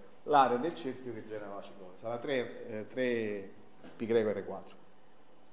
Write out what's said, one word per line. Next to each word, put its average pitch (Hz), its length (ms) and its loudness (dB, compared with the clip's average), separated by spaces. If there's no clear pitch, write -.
l'area 131 340 8
del 160 160 0
cerchio 127 400 -6
che 107 120 -8
genera 104 300 -8
la 101 60 -8
cicloide, 95 380 -14
sarà 117 180 -2
tre, 131 500 0
eh, 107 200 -6
tre 113 640 0
pi 117 100 -4
greco 110 260 6
R 98 140 0
quattro. 92 320 -8